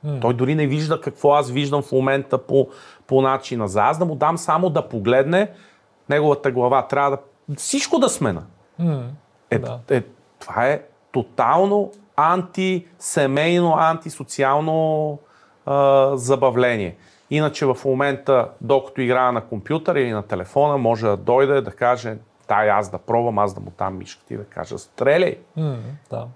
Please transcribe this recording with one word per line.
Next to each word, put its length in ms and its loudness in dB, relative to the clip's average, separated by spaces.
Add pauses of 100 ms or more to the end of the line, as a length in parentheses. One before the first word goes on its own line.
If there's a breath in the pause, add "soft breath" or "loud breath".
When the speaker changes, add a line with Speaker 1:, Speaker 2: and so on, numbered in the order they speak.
Speaker 1:
М. 160 -4
Speaker 2:
Той 140 2
дори 200 0
не 120 0
вижда 340 -2
какво 340 2
аз 160 2
виждам 320 -2
в 100 -10
момента 460 0
по, 300 0 (380 loud breath)
по 160 4
начина. 460 -2
За 140 0
аз 160 2
да 60 2
му 100 -2
дам 240 0
само 320 0
да 180 -2
погледне, 640 2 (580 loud breath)
неговата 440 2
глава 340 2
трябва 240 0
да, 80 -4 (380)
всичко 420 -2
да 100 4
смена. 360 -4 (340)
Speaker 1:
М, 240 -2 (480)
Speaker 2:
Е, 80 0
Speaker 1:
да. 220 -8 (100)
Speaker 2:
е, 120 2 (360)
това 300 -2
е 140 0 (300)
тотално 800 0 (240)
антисемейно, 1600 0
антисоциално, 1400 -2 (480 soft breath)
а, 500 4
забавление. 800 0 (340 soft breath)
Иначе 360 -2
в 180 2
момента, 640 0 (120)
докато 400 -2
играя 320 2
на 120 -2
компютъра 560 -4
или 100 0
на 120 -4
телефона, 560 -2
може 280 0
да 100 2
дойде 440 2
да 100 -8
каже, 460 -2 (320)
дай 220 2
аз 200 0
да 80 -10
пробвам, 400 -2
аз 160 0
да 60 -14
му 180 -14
дам 200 -6
мишката 360 -18
и 20 -8
да 80 -10
кажа, 340 -12
„Стреляй!“ 600 0 (180)
Speaker 1:
М, 200 -4 (340)
да. 260 -10